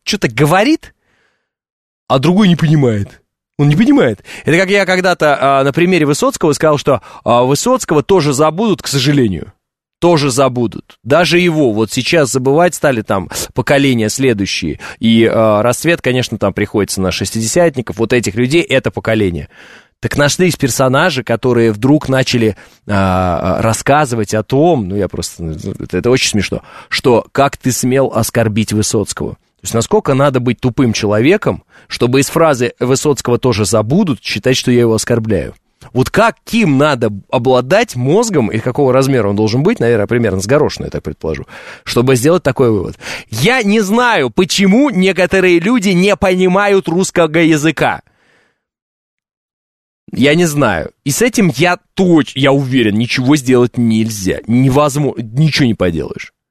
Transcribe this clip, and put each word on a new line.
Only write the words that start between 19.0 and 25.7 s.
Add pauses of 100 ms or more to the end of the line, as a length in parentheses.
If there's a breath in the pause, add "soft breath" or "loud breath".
Так
нашлись
персонажи,
которые
вдруг
начали, (320 loud breath)
а,
рассказывать
о
том,
ну,
я
просто, (220)